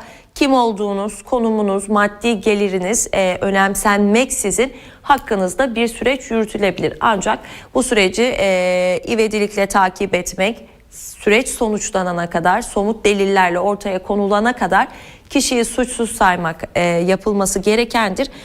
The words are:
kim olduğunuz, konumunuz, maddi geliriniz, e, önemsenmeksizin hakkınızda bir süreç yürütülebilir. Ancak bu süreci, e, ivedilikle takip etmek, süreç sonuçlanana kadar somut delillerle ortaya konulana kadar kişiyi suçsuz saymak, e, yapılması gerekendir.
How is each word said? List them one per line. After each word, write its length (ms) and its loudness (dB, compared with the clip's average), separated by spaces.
kim 200 2
olduğunuz, 680 -2
konumunuz, 680 0
maddi 520 0
geliriniz, 720 0
e, 260 0
önemsenmeksizin 1300 2
hakkınızda 720 0
bir 140 0
süreç 420 -4
yürütülebilir. 680 -2
Ancak 380 0
bu 80 2
süreci, 560 2
e, 680 2
ivedilikle 580 0
takip 480 0
etmek, 540 -4
süreç 580 0
sonuçlanana 840 -2
kadar 320 2
somut 420 -4
delillerle 540 2
ortaya 440 -2
konulana 500 0
kadar 360 0
kişiyi 340 0
suçsuz 520 -4
saymak, 480 0
e, 80 2
yapılması 760 0
gerekendir. 720 0